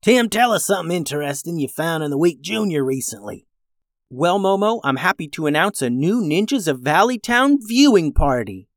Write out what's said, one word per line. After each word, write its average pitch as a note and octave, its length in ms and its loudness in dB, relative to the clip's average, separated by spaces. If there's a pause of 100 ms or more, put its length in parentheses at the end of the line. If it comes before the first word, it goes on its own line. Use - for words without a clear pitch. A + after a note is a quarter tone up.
Tim, A#3 280 4
tell A3+ 220 2
us F#3+ 140 0
something F3+ 320 -2
interesting D3 600 -6
you C#3 80 -2
found D#3+ 360 -4
in D3 60 -4
The C#3 80 -2
Week D#3 240 0
Junior F#3 420 -2
recently. C3+ 640 -8 (640)
Well, E3+ 300 0
Momo, G3 440 0
I'm C#3 120 -2
happy E3+ 320 -4
to D#3 180 -8
announce D3+ 380 0
a A#2+ 80 -2
new E3+ 320 0
Ninjas F#3+ 440 0
of C3+ 120 -2
Valley F#3 400 2
Town C4+ 420 2
viewing A3 520 4
party. A2+ 640 0